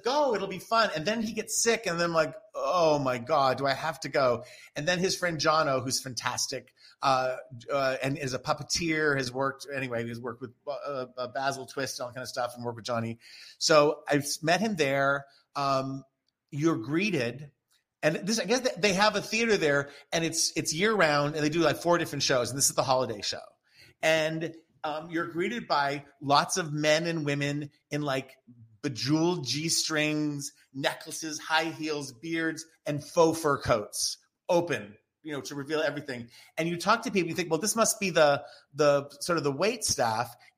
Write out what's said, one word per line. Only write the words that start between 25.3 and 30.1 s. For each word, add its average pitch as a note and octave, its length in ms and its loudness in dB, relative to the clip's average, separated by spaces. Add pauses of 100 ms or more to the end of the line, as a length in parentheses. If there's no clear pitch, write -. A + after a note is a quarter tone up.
by C#3+ 360 0 (160)
lots D3 360 2
of E3+ 160 -2
men D3+ 340 2
and E3 180 -2
women C#3+ 460 -2 (200)
in, D3 120 -2
like, C3+ 300 -4 (500)
bejeweled D3 640 0
G-strings, D3+ 1040 -2 (220)